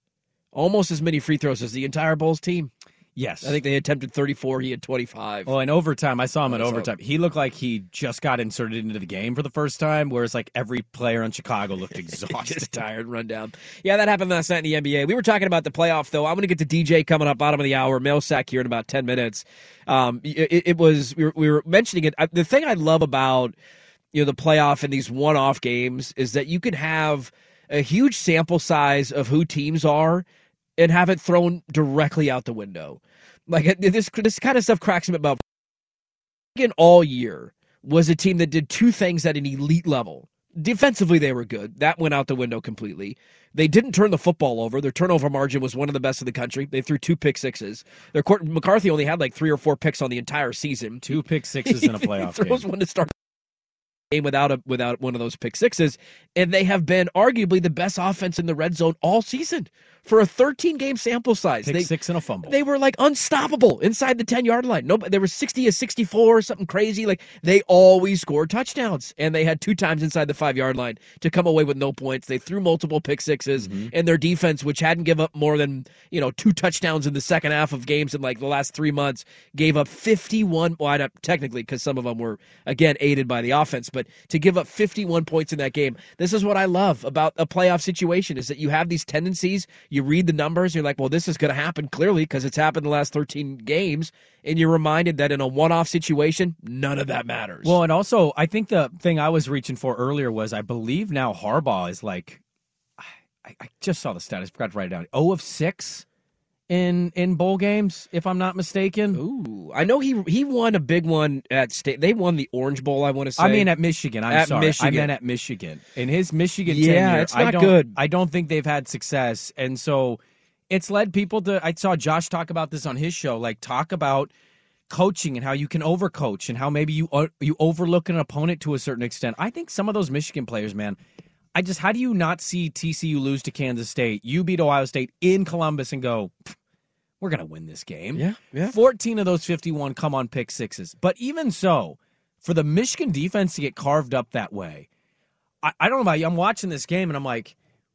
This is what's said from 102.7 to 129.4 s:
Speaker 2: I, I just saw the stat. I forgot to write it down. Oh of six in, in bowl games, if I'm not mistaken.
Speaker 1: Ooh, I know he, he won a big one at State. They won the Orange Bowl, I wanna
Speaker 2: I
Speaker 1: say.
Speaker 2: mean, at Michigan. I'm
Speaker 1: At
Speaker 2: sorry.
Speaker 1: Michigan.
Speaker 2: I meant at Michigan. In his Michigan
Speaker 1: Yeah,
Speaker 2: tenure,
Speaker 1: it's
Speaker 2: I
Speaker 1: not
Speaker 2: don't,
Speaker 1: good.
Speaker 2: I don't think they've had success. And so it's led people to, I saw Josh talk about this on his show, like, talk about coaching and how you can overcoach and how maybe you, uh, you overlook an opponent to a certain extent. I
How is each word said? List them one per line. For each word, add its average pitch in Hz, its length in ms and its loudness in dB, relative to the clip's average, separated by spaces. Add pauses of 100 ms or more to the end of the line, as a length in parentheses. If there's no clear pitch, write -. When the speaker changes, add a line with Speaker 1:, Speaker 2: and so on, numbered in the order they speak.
Speaker 2:
I, - 640 -20
I 117 80 -18 (120)
just 180 220 -4
saw 123 100 -6
the 87 80 -12
stat. 92 220 -10
I 95 40 -10
forgot 98 260 -8
to 98 60 -14
write 95 80 -4
it 90 40 -10
down. 87 220 -10
Oh 151 200 2
of 175 80 -4
six - 640 -8 (640)
in, 175 440 0
in 180 200 0
bowl 185 240 2
games, 202 520 -2
if 170 160 -4
I'm 185 120 -2
not 185 180 -2
mistaken. 190 600 -2
Speaker 1:
Ooh, 127 580 -8
I 151 100 0
know 240 160 4
he, 269 260 0
he 208 180 2
won 233 300 2
a 185 60 2
big 160 240 0
one 151 460 0
at 131 200 4
State. 135 300 -4
They 185 140 4
won 180 220 2
the 156 160 -2
Orange 131 300 -2
Bowl, 139 220 0
I 143 60 2
wanna 135 180 -4
Speaker 2:
I 127 40 -6
Speaker 1:
say. 180 200 4
Speaker 2:
mean, 208 160 6
at 165 100 2
Michigan. 156 460 -2
I'm 120 80 0
Speaker 1:
At 156 160 4
Speaker 2:
sorry. 147 160 2
Speaker 1:
Michigan. 139 300 2
Speaker 2:
I - 20 2
meant 147 160 0
at 131 100 -8
Michigan. 113 580 -8 (140)
In 123 140 -4
his 170 240 0
Michigan 170 420 0
Speaker 1:
Yeah, 156 200 6
Speaker 2:
tenure, 180 260 4
Speaker 1:
it's 165 160 -2
Speaker 2:
I - 80 4
Speaker 1:
not 233 80 4
Speaker 2:
don't, 180 100 2
Speaker 1:
good. 175 360 6
Speaker 2:
I 139 80 2
don't 175 260 0
think 170 160 -2
they've 151 160 -2
had 147 240 -2
success. - 680 -4
And 131 200 -4
so 131 420 0 (500)
it's 185 200 -2
led 202 220 0
people 202 300 0
to, 190 200 0
I 165 140 -2
saw 185 200 0
Josh 156 340 -2
talk 170 180 -6
about 165 220 -4
this 156 160 -10
on 131 100 -6
his 156 160 -4
show, 135 240 -4
like, 113 240 -6
talk 131 320 -4
about 139 400 0 (560)
coaching 170 480 0
and 120 80 -8
how 135 80 -4
you 143 160 -2
can 165 140 -4
overcoach 156 640 -2
and 120 80 -6
how 135 140 -2
maybe 151 240 0
you, 160 180 -2
uh, 147 140 2 (140)
you 151 180 -2
overlook 165 500 2
an 175 100 -2
opponent 156 440 -2
to 151 100 -4
a 139 60 -2
certain 123 240 -6
extent. 117 360 -6
I 190 120 -4